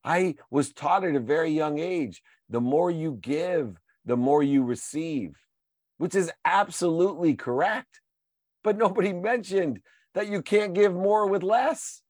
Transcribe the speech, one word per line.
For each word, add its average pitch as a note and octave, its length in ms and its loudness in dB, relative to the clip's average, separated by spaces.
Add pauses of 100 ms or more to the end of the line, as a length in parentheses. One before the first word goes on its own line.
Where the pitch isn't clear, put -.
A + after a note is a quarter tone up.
I E3+ 320 0 (140)
was C3+ 220 0
taught F#3 320 0
at E3 120 0
a C#3 40 2
very D3+ 320 0
young D3+ 280 0
age, E3 420 -4 (280)
the A#2 120 -2
more D#3 300 2
you D#3+ 280 -4
give, D3 600 -4 (260)
the A#2+ 120 0
more C#3 260 4
you C#3 200 4
receive, B2 720 -6 (640)
which F3 160 -4
is F3 180 0 (140)
absolutely F3 920 2
correct. E3 640 -4 (640)
But G#3+ 140 0
nobody G3 360 2
mentioned F#3 680 -2 (340)
that G#3 140 -4
you G3+ 140 -4
can't G#3 320 0
give G3+ 200 4
more G3+ 340 2
with G3 140 2
less. B3 680 0